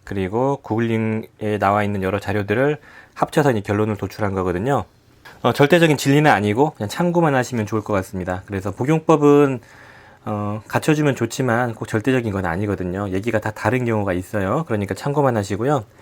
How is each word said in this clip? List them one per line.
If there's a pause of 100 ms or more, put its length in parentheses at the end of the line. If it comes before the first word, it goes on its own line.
그리고
구글링에
나와
있는
여러
자료들을 (360)
합쳐서
이제
결론을
도출한
거거든요. (580)
어,
절대적인
진리는
아니고
그냥
참고만
하시면
좋을
것
같습니다.
그래서
복용법은, (640)
어,
갖춰주면
좋지만
꼭
절대적인
건
아니거든요.
얘기가
다
다른
경우가
있어요.
그러니까
참고만
하시고요. (180)